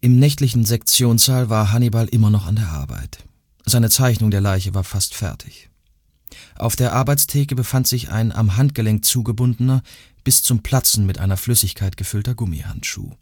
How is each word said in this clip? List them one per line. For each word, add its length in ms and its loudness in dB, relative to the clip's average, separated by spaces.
Im 140 6
nächtlichen 460 2
Sektionssaal 840 2
war 220 2
Hannibal 380 2
immer 200 4
noch 180 2
an 100 -2
der 140 -2
Arbeit. 540 -10
Seine 240 2
Zeichnung 440 2
der 80 2
Leiche 340 0
war 80 -2
fast 320 -6
fertig. 560 -12
Auf 180 -2
der 180 0
Arbeitstheke 640 0
befand 320 0
sich 240 -4
ein 220 0
am 240 2
Handgelenk 480 2
zugebundener, 760 0
bis 180 2
zum 220 0
Platzen 420 0
mit 120 -2
einer 180 -2
Flüssigkeit 600 -2
gefüllter 380 -4
Gummihandschuh. 880 -8